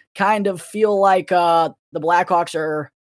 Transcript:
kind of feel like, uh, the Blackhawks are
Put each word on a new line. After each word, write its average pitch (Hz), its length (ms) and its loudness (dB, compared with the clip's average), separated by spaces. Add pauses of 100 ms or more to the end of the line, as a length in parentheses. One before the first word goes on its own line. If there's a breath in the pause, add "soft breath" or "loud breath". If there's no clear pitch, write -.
(140 soft breath)
kind 202 320 0
of 190 160 -4
feel 208 380 0
like, 190 320 2
uh, 170 400 2 (220)
the 170 60 -6
Blackhawks 170 540 0
are 156 380 -6 (160)